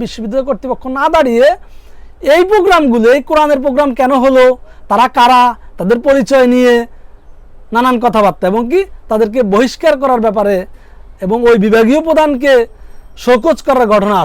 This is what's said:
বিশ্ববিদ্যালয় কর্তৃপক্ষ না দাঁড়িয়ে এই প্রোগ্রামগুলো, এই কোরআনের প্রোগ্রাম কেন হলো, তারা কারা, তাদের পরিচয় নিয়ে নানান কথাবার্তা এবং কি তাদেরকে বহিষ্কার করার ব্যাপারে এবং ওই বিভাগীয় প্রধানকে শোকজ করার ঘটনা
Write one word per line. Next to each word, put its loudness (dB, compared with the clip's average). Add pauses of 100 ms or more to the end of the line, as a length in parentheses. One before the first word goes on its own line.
বিশ্ববিদ্যালয় -8
কর্তৃপক্ষ -8 (140)
না -4 (100)
দাঁড়িয়ে 2 (880)
এই 4
প্রোগ্রামগুলো, 2
এই 0
কোরআনের 0
প্রোগ্রাম -2 (100)
কেন 0 (120)
হলো, 4 (460)
তারা 2 (120)
কারা, 4 (360)
তাদের -2
পরিচয় 2
নিয়ে 2 (1000)
নানান 0
কথাবার্তা 0
এবং -2
কি 0 (300)
তাদেরকে -2 (140)
বহিষ্কার 0
করার 0
ব্যাপারে -2 (680)
এবং -2 (100)
ওই 4
বিভাগীয় 2
প্রধানকে 0 (720)
শোকজ 2 (100)
করার 0
ঘটনা 0